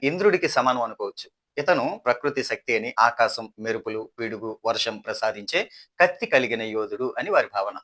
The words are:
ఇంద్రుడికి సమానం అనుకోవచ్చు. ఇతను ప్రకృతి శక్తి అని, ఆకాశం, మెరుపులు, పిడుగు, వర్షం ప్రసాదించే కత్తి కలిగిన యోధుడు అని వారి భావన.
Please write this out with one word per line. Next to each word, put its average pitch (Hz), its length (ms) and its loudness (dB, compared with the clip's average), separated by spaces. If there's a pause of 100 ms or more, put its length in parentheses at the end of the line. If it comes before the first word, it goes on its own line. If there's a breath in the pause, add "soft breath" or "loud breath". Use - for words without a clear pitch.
ఇంద్రుడికి 180 460 4
సమానం 127 340 2
అనుకోవచ్చు. 107 480 -8 (280)
ఇతను 147 460 0
ప్రకృతి 131 400 0
శక్తి 117 320 -2
అని, 110 220 -4
ఆకాశం, 113 600 2
మెరుపులు, 110 600 -6
పిడుగు, 110 460 -6
వర్షం 113 340 -2
ప్రసాదించే 107 720 -4 (300 loud breath)
కత్తి 180 260 4
కలిగిన 120 360 2
యోధుడు 110 560 -4
అని 135 120 -4
వారి 143 240 4
భావన. 98 300 -2